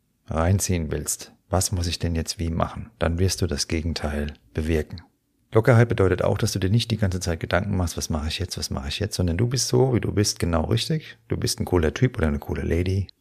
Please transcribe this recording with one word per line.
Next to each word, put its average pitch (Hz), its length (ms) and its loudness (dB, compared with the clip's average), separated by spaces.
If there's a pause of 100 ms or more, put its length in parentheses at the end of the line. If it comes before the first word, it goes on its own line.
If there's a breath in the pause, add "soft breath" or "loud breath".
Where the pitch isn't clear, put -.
(260)
reinziehen 85 640 2
willst, - 420 -6 (160)
was 92 240 0
muss 85 140 0
ich 85 120 -4
denn 85 160 -2
jetzt 82 240 -4
wie 82 120 -2
machen, 82 480 -4
dann 82 200 0
wirst 92 240 0
du 90 40 2
das 71 220 -4
Gegenteil 76 680 -4 (200)
bewirken. 85 480 -2 (520)
Lockerheit 117 340 6
bedeutet 95 360 2
auch, 107 140 2
dass 107 140 0
du 101 60 -2
dir 92 120 0
nicht 113 200 2
die 110 60 0
ganze 95 240 0
Zeit 82 180 -2
Gedanken 98 380 0
machst, 87 220 -2
„Was 78 100 -4
mache 76 200 -2
ich - 100 -4
jetzt, - 180 -6
was 85 140 -6
mache 71 180 -6
ich - 120 -4
jetzt?“, 101 160 -4
sondern 85 200 2
du 110 100 2
bist 120 220 -2
so, 127 260 4
wie 98 60 2
du - 100 -2
bist, - 280 0
genau 82 260 2
richtig. - 540 -2 (100)
Du - 80 -2
bist - 240 -2
ein - 60 -4
cooler 82 260 4
Typ - 240 0
oder 80 120 2
eine 73 100 0
coole 78 240 -6
Lady 90 440 0 (140)